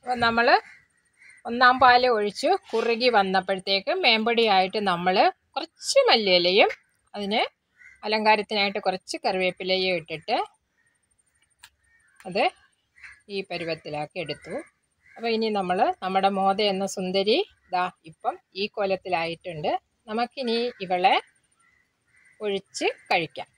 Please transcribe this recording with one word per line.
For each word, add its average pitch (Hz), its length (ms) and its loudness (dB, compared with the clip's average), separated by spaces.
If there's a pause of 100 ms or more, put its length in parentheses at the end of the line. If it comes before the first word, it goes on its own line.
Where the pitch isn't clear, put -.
അപ്പൊ 247 160 -4 (100)
നമ്മള് 233 300 4 (920)
ഒന്നാം 247 340 4
പാല് 247 320 6
ഒഴിച്ച് 208 340 -2 (220)
കുറുകി 233 460 0
വന്നപ്പോഴത്തേക്ക് 196 760 0 (100)
മേമ്പൊടിയായിട്ട് 220 800 2 (100)
നമ്മള് 185 320 0 (300)
കുറച്ച് - 460 -2 (100)
മല്ലിയിലയും 202 640 4 (420)
അതിന് 208 280 -4 (640)
അലങ്കാരത്തിനായിട്ട് 214 800 0
കുറച്ച് 190 360 -6
കറിവേപ്പിലയും 185 760 -2
ഇട്ടിട്ട് 160 380 -6 (1900)
അത് 196 160 -2 (880)
ഈ 196 40 -4 (100)
പരുവത്തിലാക്കി 160 760 -8
എടുത്തു. 147 280 -12 (640)
അപ്പൊ 226 200 -6
ഇനി 220 120 0 (120)
നമ്മള് 185 260 0 (160)
നമ്മുടെ 190 280 2 (100)
മോദ 196 180 2 (140)
എന്ന 196 140 -2 (100)
സുന്ദരി 196 420 0 (340)
ദാ 180 100 0 (280)
ഇപ്പം - 240 -8 (260)
ഈ 202 40 -2 (100)
കോലത്തിലായിട്ടുണ്ട്. 180 1000 -4 (360)
നമുക്കിനി 233 480 -4 (280)
ഇവളെ 185 300 2 (1300)
ഒഴിച്ച് 202 420 -4 (220)
കഴിക്കാം. 175 500 -4